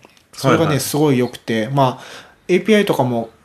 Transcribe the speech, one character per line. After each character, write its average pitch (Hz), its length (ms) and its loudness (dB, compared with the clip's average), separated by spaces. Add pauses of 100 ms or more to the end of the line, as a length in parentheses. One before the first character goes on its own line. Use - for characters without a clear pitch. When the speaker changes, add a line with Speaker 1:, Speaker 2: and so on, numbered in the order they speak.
(340)
Speaker 1:
そ - 160 0
れ 123 80 4
が - 0 -
ね、 165 80 2
Speaker 2:
は 151 60 0
い - 20 0
は - 20 0
い。 127 40 -2
Speaker 1:
す - 160 -4
ご 151 140 2
い 127 80 2
良 123 80 0
く - 120 -10
て、 110 300 -4
ま 135 320 0
あ、 - 40 -20 (440)
エ 180 80 2
ー 175 100 -4
ピ 214 80 4
ー - 20 6
ア 208 40 4
イ 196 40 0
と 180 100 0
か - 80 0
も 120 280 -4 (140)